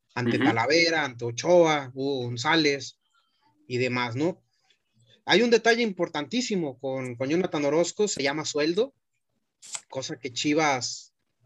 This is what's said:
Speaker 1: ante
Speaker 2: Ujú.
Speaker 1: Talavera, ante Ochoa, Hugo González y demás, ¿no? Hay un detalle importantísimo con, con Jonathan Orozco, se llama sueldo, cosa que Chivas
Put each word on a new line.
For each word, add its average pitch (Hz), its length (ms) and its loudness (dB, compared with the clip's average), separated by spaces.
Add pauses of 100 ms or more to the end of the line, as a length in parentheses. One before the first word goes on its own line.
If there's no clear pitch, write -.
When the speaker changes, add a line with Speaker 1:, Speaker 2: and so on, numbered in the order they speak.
(140)
Speaker 1:
ante 120 240 0
Speaker 2:
Ujú. 131 80 2
Speaker 1:
Talavera, 151 580 2
ante 120 200 -8
Ochoa, 151 720 4
Hugo 135 300 -4
González 139 720 0 (680)
y 123 120 -4
demás, 123 380 -2
¿no? 165 260 -4 (800)
Hay 185 180 4
un 240 80 2
detalle 233 320 4
importantísimo 175 960 -4
con, 131 380 -6
con 131 140 -4
Jonathan 170 340 -2
Orozco, 170 440 0
se 151 140 -4
llama 143 220 -2
sueldo, 175 480 -2 (960)
cosa 135 300 -10
que 131 140 -10
Chivas 147 840 -2 (320)